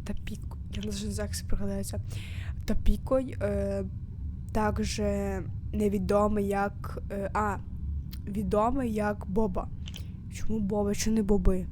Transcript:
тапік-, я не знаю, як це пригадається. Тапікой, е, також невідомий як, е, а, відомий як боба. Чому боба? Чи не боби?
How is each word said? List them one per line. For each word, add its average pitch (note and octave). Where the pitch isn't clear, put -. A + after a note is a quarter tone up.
тапік-, -
я G3+
не G#3
знаю, G#3
як G#3
це -
пригадається. G3
Тапікой, A3
е, G3
також G#3+
невідомий G3+
як, G3
е, G3
а, G#3
відомий G#3+
як G#3
боба. G3
Чому A3
боба? G3+
Чи A3
не A3
боби? F#3